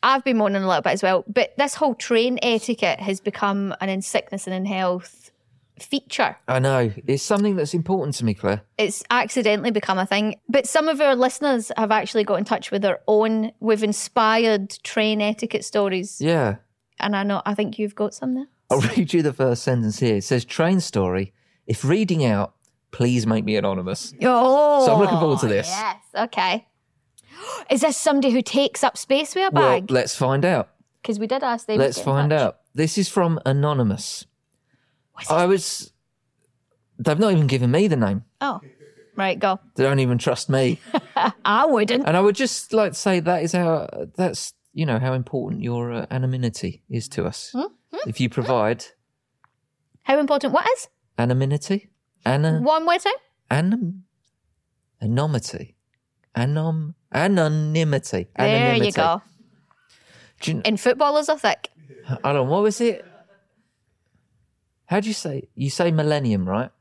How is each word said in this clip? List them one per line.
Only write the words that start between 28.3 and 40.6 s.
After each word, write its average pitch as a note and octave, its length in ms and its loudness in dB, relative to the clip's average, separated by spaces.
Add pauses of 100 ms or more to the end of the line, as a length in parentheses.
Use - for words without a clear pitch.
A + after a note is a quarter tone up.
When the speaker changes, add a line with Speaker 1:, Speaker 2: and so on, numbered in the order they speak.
Speaker 1:
who B3 100 2
takes - 400 0
up - 160 0
space C#4+ 380 -2
with F#4+ 140 2
a - 40 -4
Speaker 2:
Well, - 280 4
Speaker 1:
bag? - 100 -6
Speaker 2:
let's B2+ 240 0
find C3+ 300 0
out. D#3+ 240 0 (340)
Speaker 1:
'Cause G#3 160 -4
we A3 80 -4
did C4+ 160 -2
ask A#3 240 -4
them G#3+ 100 0
to C3+ 60 4
Speaker 2:
Let's B2+ 140 0
Speaker 1:
get - 60 -8
in - 20 -4
Speaker 2:
find C#3+ 260 2
Speaker 1:
touch. D#3 80 4
Speaker 2:
out. A#2+ 200 0 (140)
This D#3 240 0
is G3 120 0
from E3+ 360 0
Anonymous. C3+ 800 0 (840)
Speaker 1:
What's - 180 -14
it? D3+ 40 2
Speaker 2:
I F3 120 4
was, - 460 -2 (1080)
they've D#3 220 0
not G#3 140 4
even D#3 140 4
given B2 240 2
me F3+ 160 4
the D#3+ 100 2
name. G2+ 260 0 (180)
Speaker 1:
Oh, C#4 200 -4 (540)
right, F#3+ 220 -2
go. G3 220 0 (160)
Speaker 2:
They C3 80 2
don't C3+ 160 4
even B2 180 2
trust - 320 -2
me. C3+ 300 2 (340)